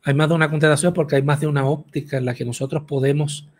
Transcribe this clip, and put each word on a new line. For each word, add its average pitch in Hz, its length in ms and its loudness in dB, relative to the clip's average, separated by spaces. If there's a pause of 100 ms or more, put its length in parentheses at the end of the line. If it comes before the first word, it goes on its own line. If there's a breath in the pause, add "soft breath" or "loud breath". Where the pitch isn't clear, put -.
Hay 139 100 0
más 156 160 2
de 170 60 2
una 160 120 2
contestación 156 460 2
porque 151 220 0
hay 135 80 2
más 147 160 0
de 156 80 -2
una 143 180 0
óptica 143 520 -4
en 123 80 -4
la 120 100 -4
que 120 100 -8
nosotros 135 380 -6
podemos, 143 680 -2 (100)